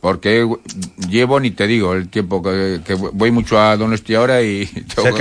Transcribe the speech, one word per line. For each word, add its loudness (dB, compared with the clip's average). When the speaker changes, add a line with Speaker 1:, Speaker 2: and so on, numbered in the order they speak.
Speaker 1:
Porque 0
llevo, 2
ni 0
te -2
digo, 0
el -4
tiempo -4
que, -2
que -4
voy 0
mucho 2
a 6
Donosti -2
ahora 4
y -2
<laughs> -12
tengo, 2
Speaker 2:
Sé 4
que -2